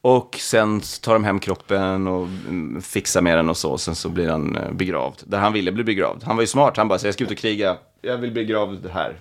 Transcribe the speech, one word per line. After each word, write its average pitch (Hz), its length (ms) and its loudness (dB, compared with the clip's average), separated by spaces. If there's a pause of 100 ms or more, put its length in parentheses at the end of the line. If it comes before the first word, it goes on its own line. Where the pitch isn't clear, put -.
Och 127 400 2
sen 107 420 2
så - 180 -10
tar 113 120 2
de 110 120 4
hem 98 160 2
kroppen 95 680 0
och, 90 200 -2
mm, 87 560 -6
fixar - 380 0
med 85 180 6
den 80 120 4
och 80 60 0
så. 69 220 -2
Sen 82 160 -4
så - 140 -6
blir 85 200 -2
han, 78 280 -2
eh, 67 160 -6
begravd. 80 520 -4
Där 101 140 -4
han 104 140 2
ville 95 200 0
bli 113 120 -2
begravd. 95 400 0
Han 113 120 0
var 117 60 2
ju 110 40 2
smart. 135 300 4
Han 110 120 2
bara, 92 100 2
"Så 101 80 -2
jag 101 80 0
ska 127 100 -2
ut 101 60 -2
och 101 60 -6
kriga. 104 400 0 (260)
Jag 123 160 -4
vill 120 140 -6
bli 117 120 -2
begravd 104 480 -2
här, 82 280 -4